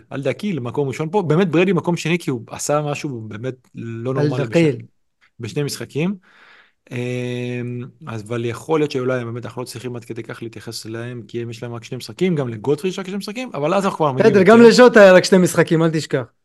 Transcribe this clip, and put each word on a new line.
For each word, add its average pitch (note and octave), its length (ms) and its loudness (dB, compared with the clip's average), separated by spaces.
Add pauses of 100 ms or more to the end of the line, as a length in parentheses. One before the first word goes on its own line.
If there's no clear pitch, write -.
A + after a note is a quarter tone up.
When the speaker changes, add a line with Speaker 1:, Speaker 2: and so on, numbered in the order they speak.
Speaker 1:
על C3 120 -8
דקיל, C#3+ 380 -4
מקום B2 280 -4
ראשון D#3 220 -6
פה, G3+ 120 -2
באמת E3+ 260 2
ברדלי F3+ 260 2
מקום E3+ 240 -2
שני, E3+ 220 -2
כי F3 100 -6
הוא B2 180 -6
עשה D3 340 -4
משהו C3+ 400 -6
באמת A2 340 -10 (200)
לא A#2 340 -8
Speaker 2:
על C#3 180 0
Speaker 1:
נורמלי B2 200 -2
Speaker 2:
דחיל. D#3+ 280 2
Speaker 1:
בשני, A#2+ 80 -14 (560)
בשני A#2 240 -6
משחקים. C#3+ 520 -6 (760)
אה, B2 680 -6 (460)
אז, A2 160 -10
אבל A#2+ 220 -6
יכול A#2+ 340 -4
להיות D3 120 -2
שאולי B2+ 340 -4
באמת A#2 200 -12
אנחנו A2+ 160 -12
לא B2+ 40 -10
צריכים A#2+ 300 -12
עד A#2 100 -14
כדי A#2 180 -12
כך - 200 -14
להתייחס A2+ 420 -14
אליהם, A#2 420 -12
כי A#2+ 140 -10
הם A#2 80 -10
יש A#2 140 -12
להם A#2+ 100 -10
רק A#2 100 -12
שני - 140 -12
משחקים, E3+ 380 -2
גם C#3 140 -2
לגוטפריד C3+ 440 -4
יש F#3 60 -8
רק F#3 80 -10
שני F#3+ 100 -8
משחקים, G#3+ 360 -10
אבל D3 200 -2
אז G3 120 0
אנחנו F#3+ 120 -2
כבר D3+ 140 2
מבינים F#3+ 200 4
Speaker 2:
בסדר, G3 100 4
Speaker 1:
את F3 60 6
Speaker 2:
גם A3+ 140 10
Speaker 1:
זה. A#3 60 12
Speaker 2:
לז'וטה A3+ 340 8
היה F#3+ 120 10
רק F3+ 100 8
שני G3 140 4
משחקים, E3 460 2
אל E3 100 2
תשכח. D3 300 -4 (220)